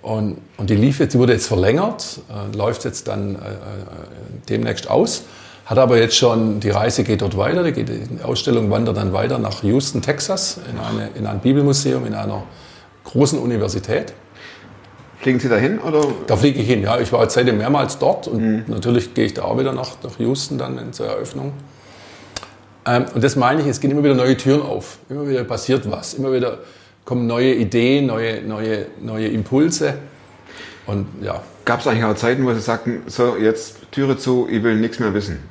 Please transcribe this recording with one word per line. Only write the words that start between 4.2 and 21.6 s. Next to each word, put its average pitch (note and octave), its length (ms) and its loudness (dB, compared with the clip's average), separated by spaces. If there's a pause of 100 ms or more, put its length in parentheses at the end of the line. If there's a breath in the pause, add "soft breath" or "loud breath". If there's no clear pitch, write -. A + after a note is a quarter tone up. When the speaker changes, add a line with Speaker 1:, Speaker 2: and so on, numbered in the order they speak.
Speaker 1:
demnächst A2+ 400 -2
aus. D3+ 340 2 (420 loud breath)
Hat A2+ 140 2
aber B2 180 6
jetzt A2+ 180 4
schon, A2+ 440 4
die G#2 100 0
Reise G2+ 340 0
geht G#2 200 0
dort G2 140 -2
weiter, D#3+ 260 0
die - 80 0
geht, A2+ 180 -4
die A2+ 340 -8
Ausstellung A#2 460 0
wandert G#2+ 280 0
dann G2 160 -2
weiter A#2 260 0
nach G#2 240 -6
Houston, B2 400 0
Texas, - 560 -4 (120)
in A#2 80 -8
eine, A2 360 -6
in A2 100 -6
ein G#2 140 -4
Bibelmuseum, C3+ 680 2
in A2 80 -6
einer G#2 300 -6 (600 loud breath)
großen C#3 360 2
Universität. A2+ 760 -2 (1080 loud breath)
Speaker 2:
Fliegen B2+ 180 2
Sie B2+ 100 -2
dahin, C3 300 2
oder? D3+ 220 0 (260)
Speaker 1:
Da A2+ 80 4
fliege C3 260 4
ich G#2 60 0
hin, A2 160 2
ja. A2+ 160 2
Ich A#2 120 0
war - 120 4
jetzt A2 100 0
seitdem A#2+ 240 4
mehrmals B2+ 400 0
dort - 300 0
und A2+ 160 -2
Speaker 2:
Mhm. A2 240 0
Speaker 1:
natürlich A#2 480 0
gehe A2+ 100 2
ich G2+ 80 -4
da - 100 -6
auch A#2 140 -2
wieder C3+ 160 0
nach, B2+ 180 -6 (120)
nach A#2+ 160 -12
Houston C3 400 -2
dann B2+ 180 -6
in A#2+ 160 -10
zur - 140 -6
Eröffnung. C3+ 460 -6 (1300 loud breath)